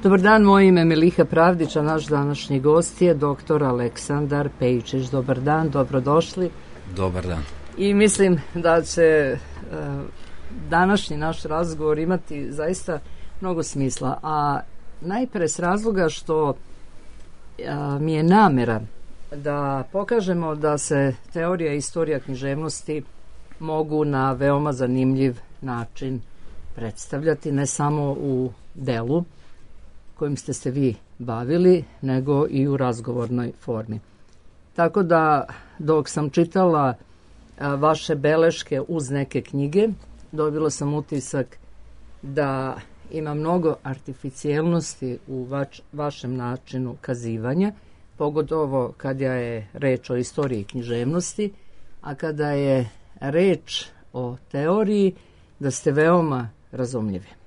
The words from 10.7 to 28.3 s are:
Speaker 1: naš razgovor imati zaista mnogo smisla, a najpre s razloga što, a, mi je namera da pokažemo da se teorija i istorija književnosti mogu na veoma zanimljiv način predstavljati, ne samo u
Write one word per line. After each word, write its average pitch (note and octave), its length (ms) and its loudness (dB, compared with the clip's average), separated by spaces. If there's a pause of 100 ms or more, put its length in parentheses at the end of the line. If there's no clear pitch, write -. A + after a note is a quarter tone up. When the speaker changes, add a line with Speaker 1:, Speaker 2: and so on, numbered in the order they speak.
Speaker 1:
naš D#3 260 -2
razgovor D#3 560 0
imati D#3 520 -4
zaista D#3 480 -4 (420)
mnogo F3+ 220 -2
smisla, C3+ 600 -2
a D3 360 0 (420)
najpre G3 460 -2
s - 120 -2
razloga F#3+ 500 2
što, D3+ 440 0 (1120)
a, C#3+ 340 -4
mi D#3+ 120 0
je D#3 100 2
namera C#3 580 6 (540)
da C#3+ 560 -4
pokažemo F#3 640 0
da D3+ 220 0
se C#3 380 0 (180)
teorija E3 400 0
i D3 40 0
istorija D3+ 420 -2
književnosti C#3 840 -6 (560)
mogu D#3 460 -2
na C3+ 260 2
veoma C#3+ 420 2
zanimljiv C3 680 2 (220)
način B2+ 600 -6 (540)
predstavljati, D3 760 -4
ne C#3 140 2
samo D3 460 0
u C3 400 -2 (240)